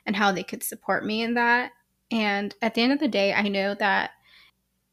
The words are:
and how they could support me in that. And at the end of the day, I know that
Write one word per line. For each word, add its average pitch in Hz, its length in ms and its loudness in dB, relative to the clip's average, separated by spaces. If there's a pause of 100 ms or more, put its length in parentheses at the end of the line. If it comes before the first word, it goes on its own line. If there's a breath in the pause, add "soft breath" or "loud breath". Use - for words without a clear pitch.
and 202 100 -2
how 202 160 2
they 180 100 -4
could - 200 -12
support - 420 -2
me 220 180 -2
in 233 120 -2
that. 240 380 2 (380)
And 208 520 -2
at 226 120 0
the 233 80 2
end 247 100 4
of 285 60 2
the 302 100 0
day, 202 260 2
I 202 140 0
know 196 260 0
that 202 360 0 (840 soft breath)